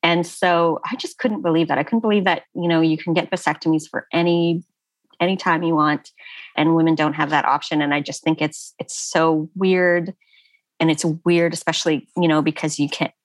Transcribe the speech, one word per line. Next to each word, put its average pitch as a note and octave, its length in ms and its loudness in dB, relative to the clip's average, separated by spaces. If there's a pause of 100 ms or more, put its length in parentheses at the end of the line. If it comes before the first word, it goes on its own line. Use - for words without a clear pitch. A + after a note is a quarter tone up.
And E3+ 240 2
so E3+ 540 0 (100)
I B3 60 -6
just - 240 -12
couldn't G#3+ 240 -2
believe E3 240 2
that. C#3 100 0
I - 60 -2
couldn't A3+ 160 0
believe G#3 240 2
that, F3+ 180 0 (140)
you F3 120 -2
know, E3 140 4
you D#3+ 160 2
can E3 160 -4
get E3+ 160 0
vasectomies D#3 580 -2
for - 240 -10
any, E3+ 520 0 (560)
any F#3 180 0
time E3+ 240 0
you E3 140 0
want D3 340 0 (480)
and D#3 180 2
women D#3+ 200 4
don't D3+ 180 0
have D3+ 160 -2
that D3+ 160 0
option. D3+ 380 0
And C#3+ 100 0
I D3 80 0
just - 220 -10
think D#3+ 180 0
it's, - 380 -8
it's - 180 -10
so D#3+ 580 0
weird. F3+ 600 2 (640)
And E3 100 2
it's D#3 160 0 (180)
weird, E3+ 300 2
especially, D#3+ 600 -2
you F3 120 2
know, D#3 140 4
because D3+ 380 -4
you C#3+ 100 0
can't - 220 -6 (140)